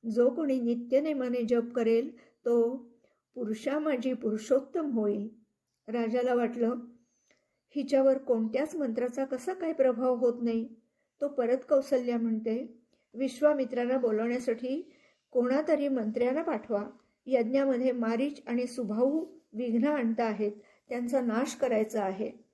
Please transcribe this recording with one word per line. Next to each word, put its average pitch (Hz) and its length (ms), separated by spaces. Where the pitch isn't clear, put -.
जो 240 180
कोणी 269 300
नित्यनेमाने 247 840
जप 233 320
करेल 233 420
तो 233 580
पुरुषा 254 440
माझी 262 340
पुरुषोत्तम 262 800
होईल." 208 380
राजाला 240 460
वाटलं, 240 420
"हिच्यावर 269 420
कोणत्याच 254 580
मंत्राचा 247 500
कसा 269 280
काय 349 200
प्रभाव 254 420
होत 240 280
नाही?" 226 320
तो 285 60
परत 254 300
कौसल्या 254 480
म्हणते, 226 600
"विश्वामित्रांना 254 840
बोलवण्यासाठी 240 920
कोणातरी 285 560
मंत्र्यांना 247 560
पाठवा. 220 460
यज्ञामध्ये 254 680
मारीच 240 560
आणि 247 200
सुभाऊ 262 580
विघ्न 233 340
आणता 240 360
आहेत, 214 280
त्यांचा 247 320
नाश 240 340
करायचा 220 480
आहे." 190 280